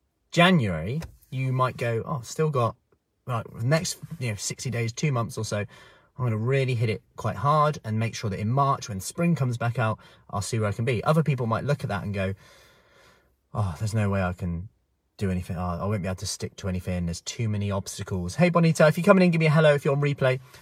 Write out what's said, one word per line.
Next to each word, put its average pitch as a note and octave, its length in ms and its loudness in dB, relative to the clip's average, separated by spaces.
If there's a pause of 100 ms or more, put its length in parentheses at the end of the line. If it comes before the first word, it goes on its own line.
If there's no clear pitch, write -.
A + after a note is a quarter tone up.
(300)
January, C3 720 2 (280)
you C3 240 -4
might B2+ 240 0
go, A#2 300 -2
"Oh, - 160 -4
still D#3 260 -2
got, A#2+ 280 0 (500)
like, A#2 180 -4 (140)
the A#2 80 -4
next, D#3+ 320 0 (220)
you A#2 100 -2
know, G#2 60 -4
sixty - 340 -8
days, A#2 220 -2
two D#3 180 -2
months A#2 260 -2
or A2 80 -4
so. G#2+ 120 -4
I'm - 680 -10
gonna A2+ 120 0
really B2+ 400 0
hit A2+ 140 0
it G2+ 120 -4 (140)
quite G#2 180 -4
hard D3 480 2
and A2 160 -4
make A2+ 160 -2
sure G#2 160 -6
that F#2 80 -4
in G#2+ 140 -2
March, C#3 360 0
when G2 120 -6
spring E3+ 340 0
comes B2 240 -2
back A#2 220 -2
out, A2 180 0 (320)
I'll G2+ 120 -4
see A2 180 -4
where G#2+ 80 0
I G2+ 40 -2
can A2+ 120 -4
be." A#2+ 180 0
Other D#3 220 2
people B2+ 240 0
might A2 160 -2
look C#3+ 180 -2
at A#2 60 -6
that G2 160 -4
and G2+ 100 -6
go, G2 200 -2 (1160)
"Oh, G2 280 -2
there's G#2+ 140 -2
no G#2 140 2
way G2 140 0
I F2+ 100 0
can F2 360 -6 (500)
do G2 120 -2
anything. F2+ 260 -4
Oh, F2 240 -4
I F2+ 60 -4
won't G2+ 160 -2
be F#2+ 60 -4
able F#2 80 -4
to F#2+ 100 -10
stick - 300 -8
to G2 120 -6
anything. F2+ 380 -4
There's E2+ 160 -6
too - 260 -4
many G2+ 220 -2
obstacles." F#2+ 640 -4
Hey, F3 160 4
Bonita, E3 360 6
if D3+ 120 4
you're E3+ 60 -4
coming F#3+ 200 8
in, F3+ 60 6
give E3 100 2
me D#3+ 60 4
a D3+ 40 6
hello. D3+ 220 6
If C#3+ 100 2
you're C#3 140 2
on C#3+ 60 0
replay, C3+ 380 2 (220)